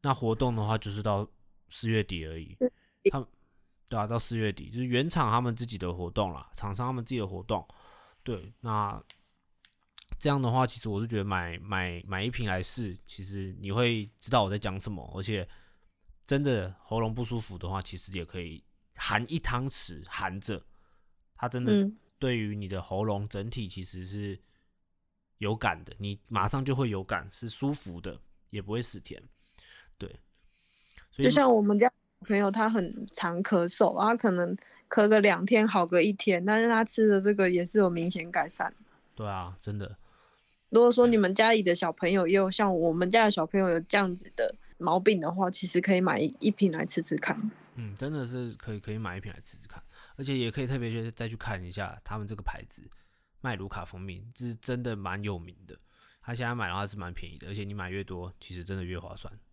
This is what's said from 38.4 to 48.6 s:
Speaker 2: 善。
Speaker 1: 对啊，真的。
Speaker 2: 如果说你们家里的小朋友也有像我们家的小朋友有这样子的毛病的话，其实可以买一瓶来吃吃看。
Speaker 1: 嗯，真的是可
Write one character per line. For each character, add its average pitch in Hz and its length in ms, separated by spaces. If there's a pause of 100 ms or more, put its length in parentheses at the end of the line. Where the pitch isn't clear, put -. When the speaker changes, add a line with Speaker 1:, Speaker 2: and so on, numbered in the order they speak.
Speaker 2:
善。 - 260 (400)
Speaker 1:
对 110 100
啊， 90 360
真 104 180
的。 101 180 (680)
Speaker 2:
如 226 140
果 240 100
说 240 160
你 240 80
们 196 180
家 220 200
里 220 100
的 175 100
小 170 200
朋 175 180
友 185 160
也 185 80
有 190 160
像 196 260
我 165 140
们 180 180
家 226 140
的 214 80
小 160 160
朋 202 100
友 190 120
有 170 100
这 175 180
样 190 160
子 - 220
的 - 180 (240)
毛 170 220
病 190 220
的 156 100
话， 185 180
其 185 160
实 180 140
可 190 160
以 180 60
买 156 180
一 202 320
瓶 202 220
来 160 120
吃 - 160
吃 165 140
看。 220 340 (260)
Speaker 1:
嗯， 107 200
真 131 160
的 139 160
是 123 280
可 - 180